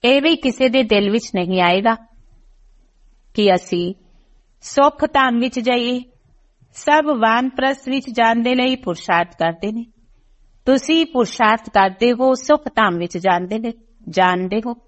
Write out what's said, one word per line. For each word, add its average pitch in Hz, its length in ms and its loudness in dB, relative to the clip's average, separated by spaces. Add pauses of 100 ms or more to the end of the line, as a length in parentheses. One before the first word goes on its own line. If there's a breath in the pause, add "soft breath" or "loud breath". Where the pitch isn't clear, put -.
ਇਹ 277 160 4
ਵੀ 320 140 2
ਕਿਸੇ 262 340 0
ਦੇ 262 140 2
ਦਿਲ 208 260 2
ਵਿੱਚ 226 260 -4
ਨਹੀਂ 185 260 -2
ਆਏਗਾ 196 340 2 (1400)
ਕਿ 202 220 4
ਅਸੀਂ 175 380 -4 (680)
ਸੁੱਖ 294 520 0
ਧਾਮ 254 260 0
ਵਿੱਚ 254 200 -4
ਜਾਈਏ। 247 420 -2 (720)
ਸਭ 202 320 0
ਵਾਨਪ੍ਰਸਥ 254 840 -2
ਵਿੱਚ 254 200 -6
ਜਾਣ 233 260 0
ਦੇ 240 200 0
ਲਈ 254 200 0
ਪੁਰਸ਼ਾਰਥ 175 640 -4
ਕਰਦੇ 170 340 -4
ਨੇ। 233 140 -10 (800)
ਤੁਸੀਂ 311 400 2
ਪੁਰਸ਼ਾਰਥ 220 640 0
ਕਰਦੇ 196 440 2
ਹੋ 262 200 2
ਸੁੱਖ 294 300 0 (120)
ਧਾਮ 196 220 2
ਵਿੱਚ 175 200 -6
ਜਾਣ 180 300 0
ਦੇ 214 120 -6
ਲਈ, 226 140 -8 (360)
ਜਾਣਦੇ 185 560 0
ਹੋ। 240 80 -8 (140)